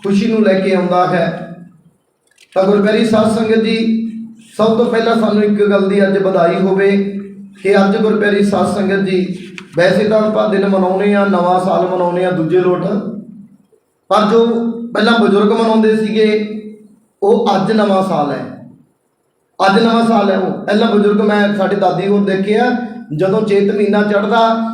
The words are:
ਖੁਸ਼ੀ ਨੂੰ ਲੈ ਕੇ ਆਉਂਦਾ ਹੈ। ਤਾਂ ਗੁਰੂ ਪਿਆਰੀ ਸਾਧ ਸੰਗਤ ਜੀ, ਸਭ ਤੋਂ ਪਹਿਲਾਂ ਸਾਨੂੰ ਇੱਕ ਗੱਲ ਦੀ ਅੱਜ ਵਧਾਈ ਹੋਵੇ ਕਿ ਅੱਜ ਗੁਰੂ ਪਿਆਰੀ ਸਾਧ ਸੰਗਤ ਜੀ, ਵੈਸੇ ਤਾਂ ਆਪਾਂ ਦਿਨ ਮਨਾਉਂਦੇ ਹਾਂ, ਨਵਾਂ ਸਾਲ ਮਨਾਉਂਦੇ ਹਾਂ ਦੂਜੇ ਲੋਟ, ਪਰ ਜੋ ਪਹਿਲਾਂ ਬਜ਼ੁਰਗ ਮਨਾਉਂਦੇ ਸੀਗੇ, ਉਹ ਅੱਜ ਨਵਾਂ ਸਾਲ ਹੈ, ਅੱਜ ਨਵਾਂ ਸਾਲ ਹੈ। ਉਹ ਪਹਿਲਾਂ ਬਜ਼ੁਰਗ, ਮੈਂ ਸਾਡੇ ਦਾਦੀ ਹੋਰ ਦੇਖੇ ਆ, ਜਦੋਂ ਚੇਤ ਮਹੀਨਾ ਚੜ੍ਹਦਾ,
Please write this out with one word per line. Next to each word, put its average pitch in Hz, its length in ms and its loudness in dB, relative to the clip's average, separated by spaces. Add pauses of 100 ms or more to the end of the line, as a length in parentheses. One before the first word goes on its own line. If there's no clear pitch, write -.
ਖੁਸ਼ੀ 202 280 0
ਨੂੰ 214 100 2
ਲੈ 190 180 2
ਕੇ 190 160 0
ਆਉਂਦਾ 180 320 0
ਹੈ। - 480 -4 (1000)
ਤਾਂ 190 80 2
ਗੁਰੂ 202 200 2
ਪਿਆਰੀ 220 220 2
ਸਾਧ 220 320 2
ਸੰਗਤ 220 260 0
ਜੀ, 226 440 -2 (500)
ਸਭ 226 200 2
ਤੋਂ 240 80 2
ਪਹਿਲਾਂ 226 300 0
ਸਾਨੂੰ 208 280 0
ਇੱਕ 208 260 2
ਗੱਲ 190 200 2
ਦੀ 202 140 2
ਅੱਜ 190 140 2
ਵਧਾਈ 180 380 0
ਹੋਵੇ 196 640 0 (440)
ਕਿ 202 140 4
ਅੱਜ 196 200 4
ਗੁਰੂ 208 220 0
ਪਿਆਰੀ 208 240 0
ਸਾਧ - 320 0
ਸੰਗਤ 196 240 0
ਜੀ, 185 380 -2 (400)
ਵੈਸੇ 196 260 2
ਤਾਂ 214 180 0
ਆਪਾਂ 214 280 0
ਦਿਨ 196 180 0
ਮਨਾਉਂਦੇ 190 480 0
ਹਾਂ, 202 120 0
ਨਵਾਂ 180 380 0
ਸਾਲ 185 220 0
ਮਨਾਉਂਦੇ 180 380 -2
ਹਾਂ 180 60 -2
ਦੂਜੇ 170 280 0
ਲੋਟ, 175 260 0 (1200)
ਪਰ 208 120 2 (100)
ਜੋ 233 160 4 (460)
ਪਹਿਲਾਂ 226 260 2
ਬਜ਼ੁਰਗ 202 320 2
ਮਨਾਉਂਦੇ 220 440 2
ਸੀਗੇ, 214 580 0 (680)
ਉਹ 202 320 2
ਅੱਜ 196 160 -2
ਨਵਾਂ 196 320 0
ਸਾਲ 151 280 -2
ਹੈ, - 380 -12 (960)
ਅੱਜ 202 180 2
ਨਵਾਂ 226 240 2
ਸਾਲ 202 240 2
ਹੈ। 185 60 0
ਉਹ - 280 -6
ਪਹਿਲਾਂ 220 300 0
ਬਜ਼ੁਰਗ, 208 260 2
ਮੈਂ 208 360 0
ਸਾਡੇ 190 180 -2
ਦਾਦੀ 180 320 0
ਹੋਰ 202 120 2
ਦੇਖੇ 196 380 0
ਆ, 247 200 0 (380)
ਜਦੋਂ 190 260 0
ਚੇਤ 202 340 0
ਮਹੀਨਾ 208 280 0
ਚੜ੍ਹਦਾ, 226 720 0